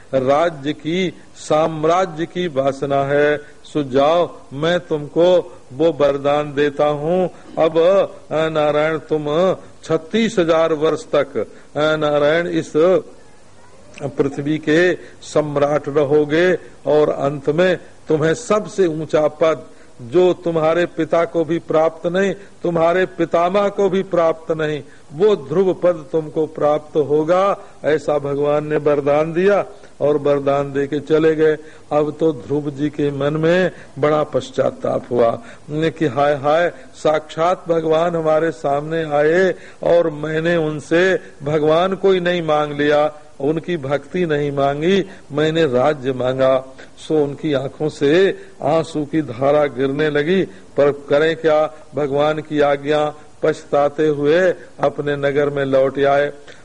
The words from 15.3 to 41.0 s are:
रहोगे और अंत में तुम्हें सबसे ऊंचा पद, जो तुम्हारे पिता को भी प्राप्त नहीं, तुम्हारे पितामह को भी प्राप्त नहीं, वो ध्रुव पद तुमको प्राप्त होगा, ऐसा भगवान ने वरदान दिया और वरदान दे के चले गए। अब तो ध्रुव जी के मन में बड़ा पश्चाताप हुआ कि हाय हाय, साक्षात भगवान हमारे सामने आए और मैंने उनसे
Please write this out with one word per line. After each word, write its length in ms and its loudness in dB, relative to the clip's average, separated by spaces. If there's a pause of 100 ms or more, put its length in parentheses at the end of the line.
रहोगे 640 2 (320)
और 220 4
अंत 420 -2
में 280 2 (300)
तुम्हें 260 2
सबसे 520 0
ऊंचा 420 0
पद, 340 0 (400)
जो 300 2
तुम्हारे 540 0
पिता 380 0
को 200 -2
भी 140 -4
प्राप्त 480 0
नहीं, 280 -2 (280)
तुम्हारे 440 2
पितामह 600 0
को 200 0
भी 140 0
प्राप्त 500 0
नहीं, 300 -4 (300)
वो 240 2
ध्रुव 380 0
पद 380 0
तुमको 340 -2
प्राप्त 500 -2
होगा, 600 2 (280)
ऐसा 340 0
भगवान 480 -2
ने 100 -2
वरदान 560 0
दिया 320 2 (360)
और 160 2
वरदान 560 0
दे 140 -2
के 140 -6
चले 340 2
गए। 240 2 (340)
अब 280 0
तो 120 2
ध्रुव 380 -6
जी 200 -4
के 200 -2
मन 240 -2
में 360 2 (280)
बड़ा 240 2
पश्चाताप 880 -4
हुआ 320 2 (280)
कि 360 -2
हाय 280 0
हाय, 380 0 (220)
साक्षात 760 -2
भगवान 480 0
हमारे 340 2
सामने 540 -4
आए 500 2 (280)
और 280 2
मैंने 460 -2
उनसे 640 0 (220)